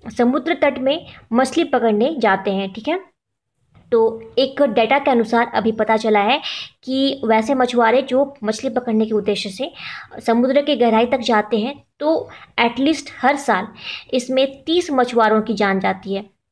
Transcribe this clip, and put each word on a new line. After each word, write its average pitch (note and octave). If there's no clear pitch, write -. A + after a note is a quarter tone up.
समुद्र B3+
तट C#4
में C4+
मछली B3+
पकड़ने A#3
जाते G3+
हैं। F#3+
ठीक A3+
है, F#4
तो A3+
एक C4+
डेटा A#3
के C#4
अनुसार A#3+
अभी A3
पता A3
चला G#3+
है A#3+
कि C4+
वैसे A3
मछुआरे B3
जो C4+
मछली A3
पकड़ने A3+
के A3
उद्देश्य G3+
से B3+
समुद्र B3+
के C#4+
गहराई A3+
तक B3+
जाते A3
हैं, C4
तो D4+
at A#3
least C#4
हर C#4
साल A3
इसमें C4
तीस F4
मछुआरों A3+
की A3
जान G3
जाती F#3+
है। G3